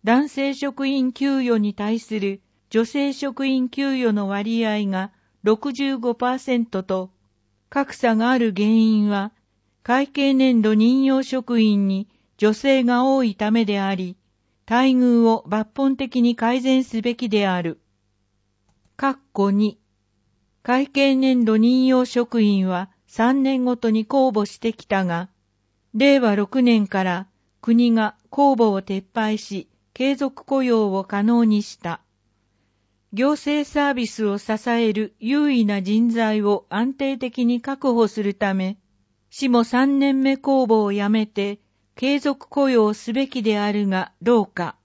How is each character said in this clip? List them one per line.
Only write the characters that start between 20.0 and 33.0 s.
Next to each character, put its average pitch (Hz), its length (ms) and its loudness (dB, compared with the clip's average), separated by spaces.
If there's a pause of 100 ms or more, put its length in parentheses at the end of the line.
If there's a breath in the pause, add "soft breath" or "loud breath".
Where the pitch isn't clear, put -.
会 262 260 0
計 277 280 2
年 262 280 2
度 220 140 2
任 247 280 2
用 254 200 2
職 240 360 -2
員 196 280 0
は 185 220 -6 (160)
三 262 360 0
年 262 220 0
ご 247 100 0
と 240 140 -2
に 220 160 0
公 262 240 2
募 208 160 -2
し - 120 -16
て 226 140 -4
き - 140 -14
た 190 180 -2
が、 175 240 -4 (680)
令 277 260 4
和 214 180 2
六 208 240 0
年 226 260 4
か 190 160 -2
ら 185 240 -4 (320)
国 233 320 2
が 220 240 0 (140)
公 285 240 2
募 226 160 2
を 190 120 -2
撤 190 220 -6 (100)
廃 214 240 -2
し、 196 300 -12 (260)
継 269 220 -2
続 269 300 -6
雇 269 180 0
用 220 340 0
を 196 60 -4
可 202 200 -4
能 233 200 4
に 214 180 2
し - 160 -12
た。 165 220 -10 (1120)